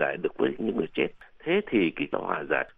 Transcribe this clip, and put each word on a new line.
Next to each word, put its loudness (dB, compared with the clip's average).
giải 2
được -2
với 4
những -2
người 0
chết. 2
Thế 0
thì 4
cái -4
hòa -2
giải 0